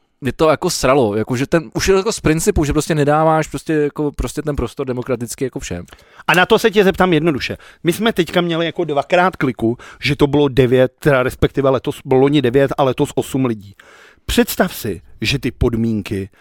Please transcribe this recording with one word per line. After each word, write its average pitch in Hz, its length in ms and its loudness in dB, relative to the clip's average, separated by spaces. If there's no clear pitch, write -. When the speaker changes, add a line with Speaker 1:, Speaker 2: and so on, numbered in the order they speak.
Speaker 1:
mě 120 100 -4
to 160 180 2
jako 160 200 0
sralo, 127 460 2
jakože 120 320 -2
ten, 160 260 -2
už - 140 -2
je 190 80 4
jako 190 160 0
z - 80 -6
principu, 160 460 0
že 147 80 -2
prostě 156 220 -2
nedáváš 156 520 2
prostě - 260 -6
jako, 147 380 -2
prostě - 300 -6
ten 147 140 -6
prostor 127 320 -6
demokraticky 120 560 -6
jako 131 160 -6
všem. - 260 -10
Speaker 2:
A 160 60 2
na 180 120 4
to 226 140 2
se 226 120 2
tě 196 120 4
zeptám 185 300 2
jednoduše. 151 440 -2
My 160 100 0
jsme 220 200 -2
teďka 180 280 0
měli 170 240 -2
jako 165 180 -4
dvakrát 175 520 0
kliku, 120 420 -2
že 143 140 -2
to 147 120 4
bylo 143 200 2
devět, 127 520 4
teda 135 240 2
respektive 135 460 0
letos, 135 360 -2
bylo 131 160 4
loni 143 200 4
devět 131 360 2
a 147 60 2
letos 135 320 0
osm 131 300 -2
lidí. 101 300 -6
Představ - 500 0
si, 98 260 -8
že 120 180 -2
ty 123 120 -4
podmínky 110 800 -4